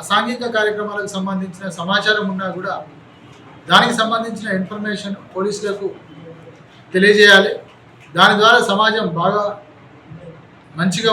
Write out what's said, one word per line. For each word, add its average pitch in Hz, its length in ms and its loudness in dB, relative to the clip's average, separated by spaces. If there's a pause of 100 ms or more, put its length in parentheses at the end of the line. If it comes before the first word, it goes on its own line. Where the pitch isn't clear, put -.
అసాంఘిక 233 420 -2 (140)
కార్యక్రమాలకు 208 580 -4
సంబంధించిన 190 520 -6 (120)
సమాచారం 202 540 -2
ఉన్నా 185 140 -6 (100)
కూడా, 190 180 -6 (960)
దానికి 233 300 2
సంబంధించిన 220 480 -4 (100)
ఇన్ఫర్మేషన్ 202 560 -8 (160)
పోలీసులకు 202 560 -6 (1080)
తెలియజేయాలి. 202 580 6 (640)
దాని 202 240 6
ద్వారా 233 180 6 (100)
సమాజం 214 380 0 (100)
బాగా 196 260 0 (1400)
మంచిగా 220 340 0